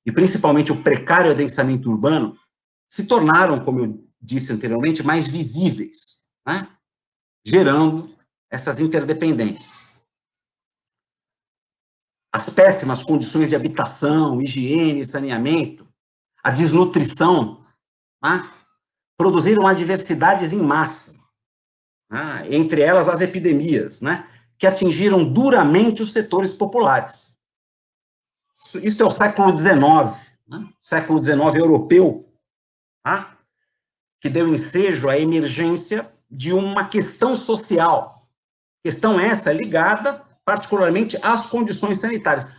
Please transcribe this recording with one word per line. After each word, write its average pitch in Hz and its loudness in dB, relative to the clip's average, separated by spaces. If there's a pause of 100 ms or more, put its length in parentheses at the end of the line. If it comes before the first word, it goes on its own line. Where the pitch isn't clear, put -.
e 117 -6
principalmente 151 2
o 135 -4
precário 165 2
adensamento 131 -2
urbano 107 0 (520)
se - -8
tornaram, 165 2
como 127 -2
eu 107 -6 (120)
disse 127 -8
anteriormente, 120 -4
mais 151 0
visíveis, 135 -6 (200)
né? 190 -6 (760)
Gerando 156 2 (360)
essas 131 -8
interdependências. 156 -4 (2250)
As - -6
péssimas 185 4
condições 156 0
de 151 2
habitação, 143 -2
higiene, 139 -2
saneamento, 135 -4 (560)
a 127 0
desnutrição, 160 2 (580)
né, 170 -2 (680)
produziram 190 2
adversidades 180 0
em 202 -2
massa, 147 -2 (960)
né, 123 -10
entre 156 2
elas 170 4
as 170 0
epidemias, 160 -2
né, 156 -6 (300)
que 190 2
atingiram 190 2
duramente 214 2
os 214 -10
setores 196 -2
populares. - -4 (1300)
Isso, - -12
isso 208 -2
é 220 6
o 190 2
século 202 2
dezenove, 151 4 (200)
né, 196 -16 (120)
século 160 -2
dezenove 147 2
europeu, 165 4 (720)
tá, - -6 (840)
que 147 -6
deu 165 0
ensejo 160 0
à 139 2
emergência 165 -2 (160)
de 143 -6
uma 196 -2
questão 233 -2
social. 170 -2 (560)
Questão 196 0
essa 208 0
ligada 196 -2 (180)
particularmente 202 -2
às 220 0
condições 208 -4
sanitárias, 214 -2 (120)